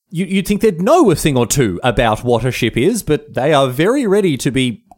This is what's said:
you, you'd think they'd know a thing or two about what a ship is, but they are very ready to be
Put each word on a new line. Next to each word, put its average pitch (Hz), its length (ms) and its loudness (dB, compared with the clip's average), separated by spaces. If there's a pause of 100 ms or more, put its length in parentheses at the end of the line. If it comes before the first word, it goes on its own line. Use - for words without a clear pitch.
you, 170 160 -6
you'd 190 240 -4
think 202 140 -2
they'd 190 180 0
know 269 300 4
a 160 40 2
thing 143 220 0
or 120 100 2
two 104 380 0
about 113 400 0
what 120 220 0
a 127 40 0
ship 117 280 -2
is, 190 240 0
but 147 320 -4
they 135 180 0
are 139 160 2
very 202 380 0
ready 185 320 0
to 151 120 -2
be 127 340 -2 (140)